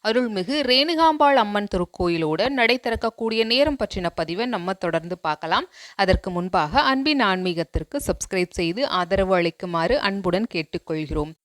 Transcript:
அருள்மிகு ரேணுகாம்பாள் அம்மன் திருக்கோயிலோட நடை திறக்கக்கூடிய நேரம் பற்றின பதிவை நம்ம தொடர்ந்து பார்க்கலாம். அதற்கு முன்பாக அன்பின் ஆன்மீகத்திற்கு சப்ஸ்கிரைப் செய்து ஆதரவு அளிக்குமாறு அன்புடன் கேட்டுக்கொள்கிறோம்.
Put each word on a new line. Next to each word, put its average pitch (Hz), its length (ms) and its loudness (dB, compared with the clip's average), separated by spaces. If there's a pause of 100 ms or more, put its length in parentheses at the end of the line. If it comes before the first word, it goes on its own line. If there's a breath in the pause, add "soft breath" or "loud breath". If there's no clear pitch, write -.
அருள்மிகு 226 520 0
ரேணுகாம்பாள் 302 720 4
அம்மன் 208 400 2
திருக்கோயிலோட 175 720 0
நடை 254 340 2
திறக்கக்கூடிய 226 600 -2
நேரம் 226 320 2
பற்றின 196 380 -4
பதிவை 175 320 -4
நம்ம 185 260 -4
தொடர்ந்து 175 460 -4
பார்க்கலாம். 160 500 -2 (260 loud breath)
அதற்கு 190 360 2
முன்பாக 175 500 0
அன்பின் 269 400 2
ஆன்மீகத்திற்கு 180 880 -2
சப்ஸ்கிரைப் 180 420 -2
செய்து 180 380 -2
ஆதரவு 185 520 2
அளிக்குமாறு 170 580 0
அன்புடன் 196 560 -2
கேட்டுக்கொள்கிறோம். 156 760 -6 (120)